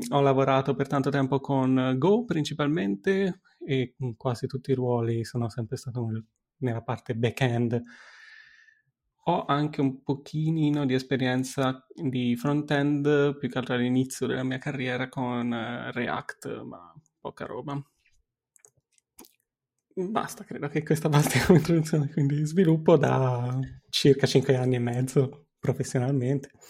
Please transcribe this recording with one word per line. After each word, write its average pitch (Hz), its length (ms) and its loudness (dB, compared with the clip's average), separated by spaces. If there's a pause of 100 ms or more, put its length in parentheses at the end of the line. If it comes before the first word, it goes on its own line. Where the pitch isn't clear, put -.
ho 143 100 2
lavorato 135 560 2
per 135 140 -2
tanto 143 200 0
tempo 135 300 0
con 131 580 0
Go 202 280 2
principalmente 185 1160 -2 (220)
e 131 340 -2
in 123 180 -6
quasi 127 280 -4
tutti 127 260 -4
i - 20 2
ruoli 120 500 0
sono 117 240 -4
sempre 117 300 -8
stato 120 280 -6
nel, 110 160 -6 (360)
nella 113 240 -4
parte 120 340 -6
back-end. 117 640 0 (1400)
Ho 175 220 0
anche 147 340 -2
un 131 240 0
pochino 151 840 0
di 127 100 2
esperienza 127 920 -2 (100)
di 127 400 0
front-end, 143 1000 2
più 131 100 -6
che 120 100 -6
altro 127 180 -2
all'inizio 127 520 0
della 123 160 -2
mia 127 140 -4
carriera 131 500 -6
con, 123 460 -4
eh, 120 400 -6
React, - 720 -6
ma 87 300 -16 (280)
poca - 240 -12
roba. 139 360 -8 (2000)
Basta, 196 500 -6
credo 143 240 -8
che 151 160 -4
questa 156 240 0
basti 147 320 4
come 170 200 8
introduzione, 156 520 0
quindi 147 340 0
sviluppo 160 520 4
da 127 600 0 (300)
circa 135 400 4
cinque 131 300 4
anni 127 180 0
e 123 40 0
mezzo 127 640 -2 (140)
professionalmente. 131 920 -2 (180)